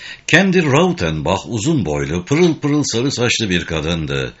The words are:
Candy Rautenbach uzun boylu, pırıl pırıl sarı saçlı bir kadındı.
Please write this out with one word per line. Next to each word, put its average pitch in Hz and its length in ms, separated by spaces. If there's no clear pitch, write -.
Candy 185 360
Rautenbach 95 840
uzun 120 380
boylu, 76 400
pırıl 160 360
pırıl 147 220
sarı 139 300
saçlı 113 380
bir 87 140
kadındı. 76 760